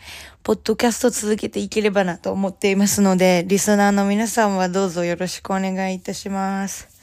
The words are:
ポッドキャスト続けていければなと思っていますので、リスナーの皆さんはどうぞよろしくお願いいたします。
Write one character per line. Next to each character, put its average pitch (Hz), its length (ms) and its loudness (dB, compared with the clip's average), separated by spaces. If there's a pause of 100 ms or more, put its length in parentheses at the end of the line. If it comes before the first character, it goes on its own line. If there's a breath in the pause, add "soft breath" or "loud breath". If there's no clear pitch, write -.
(440 loud breath)
ポ 220 100 2
ッ - 80 -8
ド 220 120 0
キ 247 120 0
ャ 233 40 4
ス - 80 -2
ト 247 120 2
続 214 260 -2
け - 120 -4
て 202 120 -6
い 202 80 -4
け 220 140 -4
れ 208 100 2
ば 196 100 2
な 180 160 -2
と 190 140 -4
思 196 160 -2
っ 185 40 -10
て 196 200 0
い 190 40 2
ま 202 120 4
す 202 120 0
の 190 160 6
で、 180 300 4
リ 190 140 2
ス 208 160 2
ナ 202 120 4
ー - 40 4
の 202 140 2
皆 208 200 0
さ 214 200 2
ん 196 100 0
は 185 120 0
ど 190 180 0
う 175 40 -2
ぞ 175 140 -2
よ 175 100 -2
ろ 180 140 -4
し - 120 -10
く - 120 -8
お - 80 -2
願 190 320 -4
い - 20 -6
い 185 60 -8
た 190 140 -8
し - 140 -10
ま 196 380 -4
す。 - 220 -12 (140 loud breath)